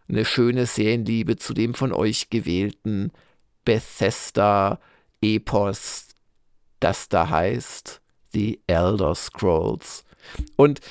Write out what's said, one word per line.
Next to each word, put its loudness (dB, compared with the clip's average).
Eine 0
schöne 2
Serienliebe 0
zu -8
dem 0
von -2
euch -2
gewählten -2
Bethesda-Epos, 0
das -2
da 2
heißt -4
The -2
Elder 2
Scrolls. -2
Und 4